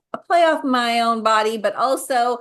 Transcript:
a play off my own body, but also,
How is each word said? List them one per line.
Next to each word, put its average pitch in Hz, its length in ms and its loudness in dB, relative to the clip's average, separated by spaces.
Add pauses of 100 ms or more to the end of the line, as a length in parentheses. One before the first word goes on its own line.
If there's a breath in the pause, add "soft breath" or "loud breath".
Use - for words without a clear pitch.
(140)
a - 40 -10
play 349 260 2
off 311 200 2
my 240 380 0
own 226 200 0
body, 220 380 2
but 202 160 -2
also, 247 640 -2